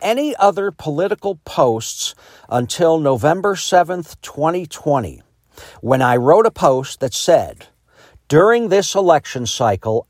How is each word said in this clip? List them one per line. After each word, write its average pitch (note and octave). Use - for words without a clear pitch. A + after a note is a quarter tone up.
any B3+
other G3
political F#3
posts -
until D#3+
November D#3
seventh, F3
twenty E3
twenty, A2+
when C3
I B2
wrote D#3+
a G#3+
post C3+
that C3
said, B2
"During G#3+
this F#3+
election D#3
cycle, A2